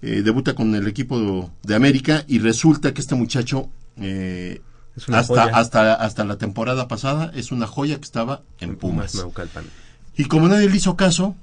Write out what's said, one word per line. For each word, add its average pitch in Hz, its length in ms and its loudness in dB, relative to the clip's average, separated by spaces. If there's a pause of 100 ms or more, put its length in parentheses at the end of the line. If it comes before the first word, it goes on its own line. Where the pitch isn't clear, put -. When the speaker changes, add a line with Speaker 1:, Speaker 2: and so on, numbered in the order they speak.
Speaker 1:
eh, 104 200 -2
debuta 123 320 0
con 110 200 0
el 101 140 -2
equipo 104 600 -4 (120)
de 104 120 -2
América, 139 520 4
y 127 140 2
resulta 135 520 4
que - 80 -8
este - 140 -4
muchacho... 123 560 -2 (300)
Eh, 92 600 -6 (360)
Speaker 2:
Es - 120 -12
una 117 100 2
Speaker 1:
hasta, 120 260 4
Speaker 2:
joya. 113 120 2
Speaker 1:
hasta, 113 380 4
hasta 110 300 -2
la 101 120 -4
temporada 113 520 -4
pasada, 143 460 -4
es 123 180 -8
una 117 140 -4
joya 143 300 -4
que 147 60 -12
estaba 123 380 -6 (200)
en 87 100 -8
Speaker 2:
En - 60 -8
Pumas 85 360 -4
Speaker 1:
Pumas. 95 120 -6
Speaker 2:
Naucalpan. 85 400 -10 (520)
Speaker 1:
Y 147 100 0
como 160 220 6
nadie 202 200 6
le 196 80 4
hizo 180 200 2
caso 185 460 2